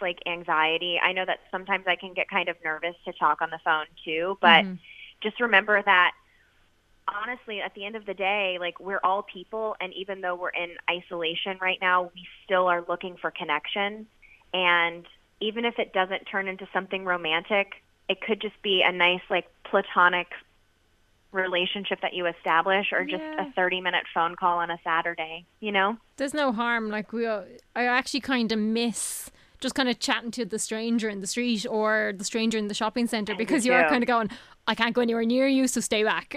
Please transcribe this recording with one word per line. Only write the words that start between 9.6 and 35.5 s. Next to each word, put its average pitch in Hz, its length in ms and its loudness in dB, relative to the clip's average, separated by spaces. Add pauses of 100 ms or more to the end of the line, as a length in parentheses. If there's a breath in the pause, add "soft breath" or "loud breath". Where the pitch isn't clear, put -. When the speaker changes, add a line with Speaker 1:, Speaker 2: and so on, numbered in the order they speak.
Speaker 1:
and 185 120 -8
even 190 300 -8
though 180 120 -2
we're 180 140 -6
in 175 220 -6 (200)
isolation 175 680 -4
right 185 200 -2
now, 180 240 4 (100)
we 180 120 -18 (180)
still 185 220 4
are 175 220 2
looking 185 300 -4
for 165 120 -4
connection. 202 760 -4 (480 soft breath)
And 175 500 2 (360)
even 220 260 -2
if 233 120 -2
it - 140 -4
doesn't 185 320 0
turn 196 240 -4
into 190 240 -10
something 190 320 -4
romantic, 180 760 0 (260)
it 196 140 -2
could 208 180 -2
just 208 220 -8
be 190 200 2
a - 80 6
nice, 180 380 2
like, 180 180 -2 (180)
platonic 180 640 4 (1040)
relationship 185 680 -2
that - 140 -4
you 175 120 -2
establish 175 640 2
or 185 120 0
just 294 180 -4
Speaker 2:
Yeah. 311 260 -6
Speaker 1:
a 262 40 -16
thirty-minute 180 520 0 (100)
phone 175 220 0
call 175 220 0
on 170 120 -2
a 170 140 -6
Saturday, 170 600 -2 (160)
you 214 120 -4
know? 202 240 2 (200)
Speaker 2:
There's 269 180 -4
no 285 180 0
harm. 233 380 -2
Like, 214 220 -6
we, 226 140 -2
uh, 214 160 -2 (340)
I 233 80 0
actually 247 360 0
kinda 233 360 0
miss 220 760 -2 (300 soft breath)
just 262 140 -6
kinda 247 200 2
chatting 226 360 0
to 240 140 -4
the 214 140 -6
stranger 220 500 -2
in 202 120 -6
the 196 60 -8
street 233 420 -2
or 214 480 0
the 196 80 -10
stranger 226 340 0
in 208 100 -2
the 208 60 -6
shopping 233 320 -2
centre 214 260 -2
Speaker 1:
I 190 40 -4
do - 20 -10
Speaker 2:
because 226 280 2
you're 254 160 6
Speaker 1:
too. - 60 6
Speaker 2:
kinda 247 180 2
going, 233 240 2 (360 loud breath)
"I 226 80 2
can't 226 200 2
go 247 60 4
anywhere 233 240 2
near 254 240 4
you, 262 200 4